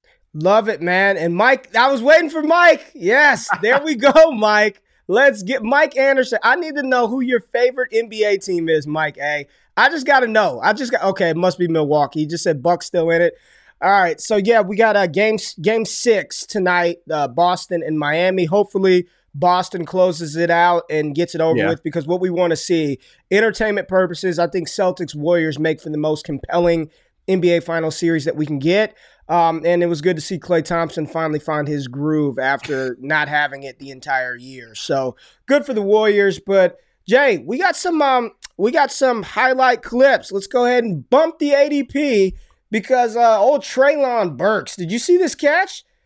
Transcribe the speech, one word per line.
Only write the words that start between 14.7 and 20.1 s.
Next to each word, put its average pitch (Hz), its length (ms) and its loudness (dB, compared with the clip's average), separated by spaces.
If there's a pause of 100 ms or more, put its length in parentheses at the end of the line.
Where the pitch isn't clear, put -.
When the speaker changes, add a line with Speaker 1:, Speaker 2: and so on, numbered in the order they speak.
Speaker 1:
got 220 200 4
a 196 120 2
game, 208 300 0 (240)
game 220 240 0
six - 640 -2
tonight, 175 500 0 (140)
uh, 147 160 -2
Boston 175 580 -2
and 156 140 -4
Miami. 170 460 0
Hopefully, 190 640 2 (260)
Boston 175 520 -2
closes 170 500 -2